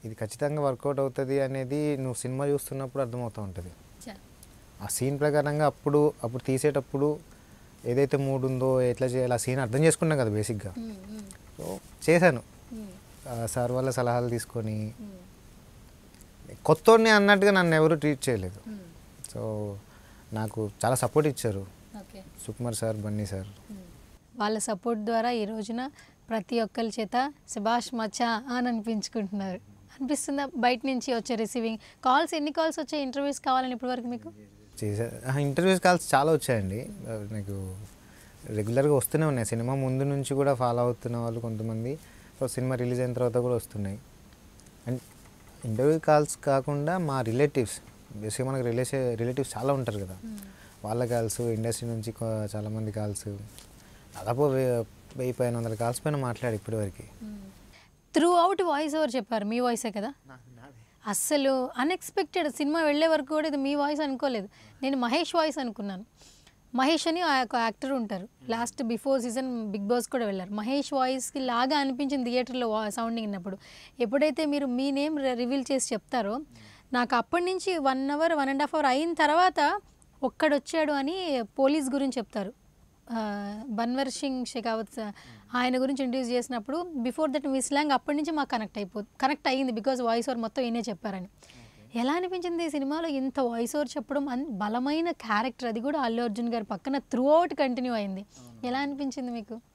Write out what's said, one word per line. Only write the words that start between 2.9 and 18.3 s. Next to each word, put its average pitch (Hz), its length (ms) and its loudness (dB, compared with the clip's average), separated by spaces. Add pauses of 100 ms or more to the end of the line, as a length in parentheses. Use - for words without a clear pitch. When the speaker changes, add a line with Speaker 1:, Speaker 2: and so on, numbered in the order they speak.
Speaker 1:
అర్థమవుతూ 117 400 -4
ఉంటుంది. 90 280 -8 (380)
Speaker 2:
చా. 202 60 -14 (680)
Speaker 1:
ఆ 101 40 -10
సీన్ 135 320 -2
ప్రకారంగా 147 480 2
అప్పుడు, 147 460 4 (120)
అప్పుడు 120 180 -4
తీసేటప్పుడు 143 760 0 (680)
ఏదైతే 131 320 2
మూడ్ 135 280 0
ఉందో, 131 380 2
ఎట్లా 123 240 2
చేయాలి, 123 280 2
ఆ - 20 2
సీన్ 127 240 0
అర్థం 131 240 2
చేసుకున్నా 160 320 4
కదా 120 140 2
బేసిక్‌గా. 104 480 -2
Speaker 2:
మ్మ్, 226 180 -10 (140)
మ్మ్. 214 140 -12 (360)
Speaker 1:
So 180 180 -8 (320)
చేశాను. 165 320 8 (300)
Speaker 2:
మ్మ్. 214 160 -12 (400)
Speaker 1:
ఆ, 117 180 -4
సార్ 123 260 0
వాళ్ళ 127 180 0
సలహాలు 120 380 0
తీసుకొని. 110 720 -4
Speaker 2:
మ్మ్. - 1600 -20
Speaker 1:
కొత్తోడిని 226 460 8
అన్నట్టుగా 202 420 8
నన్ను 175 220 6
ఎవరు 156 200 6
ట్రీట్ 147 340 0
చేయలేదు. 98 420 -4